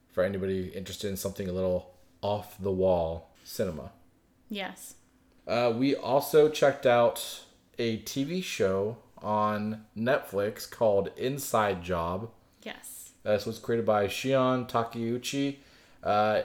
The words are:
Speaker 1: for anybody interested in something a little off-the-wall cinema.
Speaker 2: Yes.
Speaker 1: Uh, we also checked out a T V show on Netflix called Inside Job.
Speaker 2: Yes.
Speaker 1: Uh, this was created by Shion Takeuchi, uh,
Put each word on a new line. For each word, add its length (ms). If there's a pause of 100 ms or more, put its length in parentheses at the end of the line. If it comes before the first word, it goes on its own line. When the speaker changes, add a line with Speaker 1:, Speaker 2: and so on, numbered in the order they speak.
(120)
Speaker 1:
for 100
anybody 460
interested 420
in 60
something 320
a 40
little 400 (300)
off-the-wall 1080 (120)
cinema. 480 (580)
Speaker 2:
Yes. 460 (520)
Speaker 1:
Uh, 300
we 200
also 520
checked 380
out 560 (380)
a 180
T 240
V 180
show 560 (240)
on 640 (140)
Netflix 720
called 460
Inside 680
Job. 480 (320)
Speaker 2:
Yes. 480 (160)
Speaker 1:
Uh, 60
this 120
was 140
created 260
by 220
Shion 640
Takeuchi, 840 (480)
uh, 400